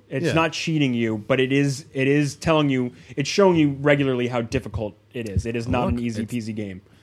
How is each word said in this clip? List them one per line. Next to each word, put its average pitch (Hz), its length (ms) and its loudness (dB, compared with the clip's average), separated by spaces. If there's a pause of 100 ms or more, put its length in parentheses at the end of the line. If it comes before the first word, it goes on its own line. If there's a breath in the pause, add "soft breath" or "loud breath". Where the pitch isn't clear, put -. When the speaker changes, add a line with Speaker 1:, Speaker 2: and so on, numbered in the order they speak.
Speaker 1:
It's 147 180 -2
Speaker 2:
Yeah. 131 60 0
Speaker 1:
not 165 200 2
cheating 147 400 0
you, 113 240 0
but 131 240 0
it 131 100 2
is, 139 320 0 (100)
it 135 140 0
is 143 280 2
telling 156 340 2
you, 127 240 -2 (240 loud breath)
it's 143 120 -2
showing 190 280 6
you 147 240 4
regularly 135 480 2
how 123 120 -2
difficult 113 540 -6 (180)
it 113 140 -8
is. 98 180 -4
It 117 120 -4
is 117 100 -6
not 123 200 0
Speaker 3:
Look, 120 80 -2
Speaker 1:
an 120 40 -4
easy 113 240 -4
Speaker 3:
it's 110 100 -10
Speaker 1:
peasy 110 220 -6
game. 98 260 -8 (220 soft breath)